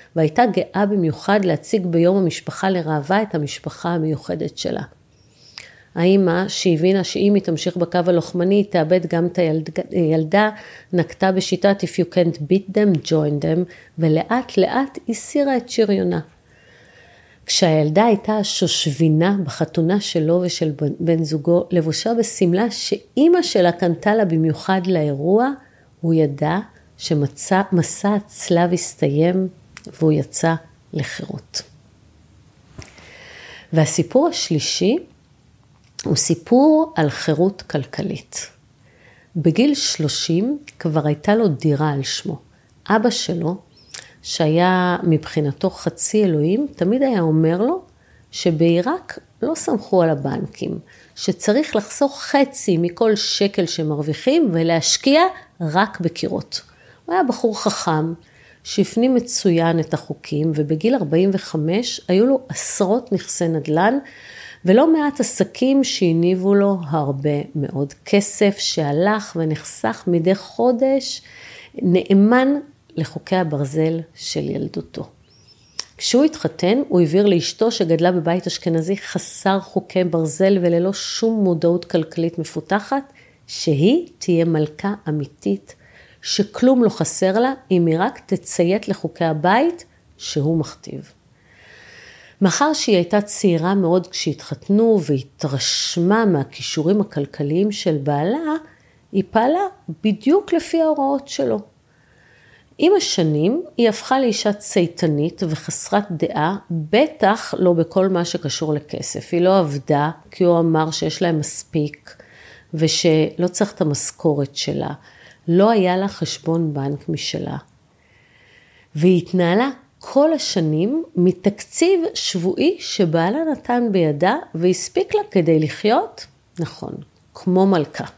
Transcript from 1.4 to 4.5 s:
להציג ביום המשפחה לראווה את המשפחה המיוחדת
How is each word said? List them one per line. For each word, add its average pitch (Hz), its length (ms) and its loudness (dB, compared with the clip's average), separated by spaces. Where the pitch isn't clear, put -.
להציג 180 400 -2
ביום 170 320 4
המשפחה 185 520 -2
לראווה 160 520 0
את 208 140 -4
המשפחה 151 540 -6
המיוחדת 160 680 -4